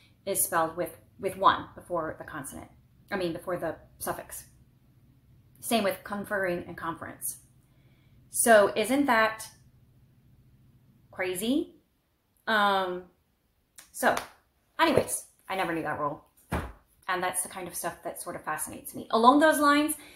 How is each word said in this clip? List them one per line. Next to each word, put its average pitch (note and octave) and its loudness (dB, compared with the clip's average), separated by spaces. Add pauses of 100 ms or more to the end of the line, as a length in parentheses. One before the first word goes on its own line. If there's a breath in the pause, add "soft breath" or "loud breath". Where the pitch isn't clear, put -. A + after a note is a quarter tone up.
(260 soft breath)
is F#3+ -2
spelled D#3+ 0
with, F3 -6 (240)
with F3+ -4
one F#3+ 2
before E3 -6
the - -16
consonant. - -14 (420)
I G3+ -4
mean, F3+ -2
before F3 -6
the E3+ -4 (220)
suffix. - -10 (1160)
Same A3+ 0
with F#3 -2
conferring F#3+ -4
and F3 -14
conference. - -10 (920 soft breath)
So G#3 6
isn't B3 0
that A3+ 2 (1600)
crazy? F#3+ -2 (720)
Um, G3 0 (880)
so - 0 (640)
anyways, - 2 (220)
I F#3 -8
never F3+ -2
knew D#3+ -2
that D3+ -6
rule. D3 -6 (840)
And F3+ -2
that's F3+ -2
the - -10
kind F#3 -10
of E3 -12
stuff - -8
that - -10
sort E3+ -10
of D#3+ -14
fascinates - -8
me. - -12
Along A#3+ 8
those D4+ 6
lines, D4 4 (220 loud breath)